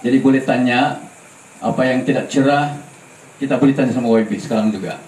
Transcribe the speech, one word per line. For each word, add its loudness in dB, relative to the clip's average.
Jadi 2
boleh 4
tanya 0
apa -2
yang 0
tidak -2
cerah, 0
kita -2
boleh 4
tanya 0
sama 0
Y -2
P -4
sekarang -2
juga. -8